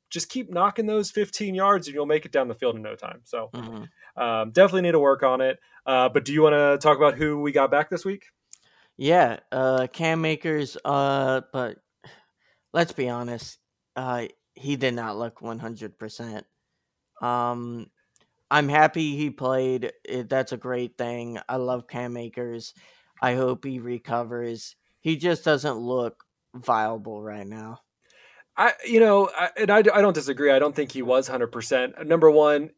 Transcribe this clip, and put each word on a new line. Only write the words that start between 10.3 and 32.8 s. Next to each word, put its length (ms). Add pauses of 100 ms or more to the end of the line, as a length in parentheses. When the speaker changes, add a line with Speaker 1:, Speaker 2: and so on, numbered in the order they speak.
Speaker 2:
uh, 560 (100)
but 280 (920)
let's 220
be 160
honest, 480 (380)
uh, 320 (260)
he 220
did 180
not 240
look 240
one 180
hundred 380
percent. 480 (760)
Um, 640 (640)
I'm 180
happy 480
he 140
played. 600 (120)
It, 260
that's 220
a 60
great 400
thing. 420 (100)
I 80
love 300
Cam 280
Akers. 580 (480)
I 120
hope 320
he 140
recovers. 960 (260)
He 160
just 260
doesn't 340
look 460 (300)
viable 680
right 240
now. 320 (800)
Speaker 1:
I, 140 (160)
you 140
know, 360
I, 200
and 120
I, 100
I 220
don't 120
disagree. 360
I 100
don't 140
think 200
he 80
was 260
hundred 240
percent. 560
Number 240
one, 460